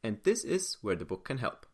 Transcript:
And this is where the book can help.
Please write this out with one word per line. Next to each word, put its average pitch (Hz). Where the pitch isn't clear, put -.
And 107
this 220
is 175
where 98
the 85
book -
can 135
help. -